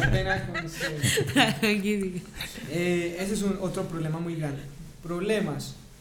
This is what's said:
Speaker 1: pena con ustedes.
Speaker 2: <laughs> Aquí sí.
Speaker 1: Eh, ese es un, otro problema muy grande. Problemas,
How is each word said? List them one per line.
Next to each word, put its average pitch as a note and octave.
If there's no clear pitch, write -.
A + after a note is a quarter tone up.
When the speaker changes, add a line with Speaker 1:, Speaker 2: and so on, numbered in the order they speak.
Speaker 1:
pena F#3+
con E3
ustedes. -
Speaker 2:
<laughs> -
Aquí G#3
sí. F3+
Speaker 1:
Eh, F3
ese G3+
es -
un, F#3+
otro F#3
problema D#3
muy E3+
grande. C#3+
Problemas, F3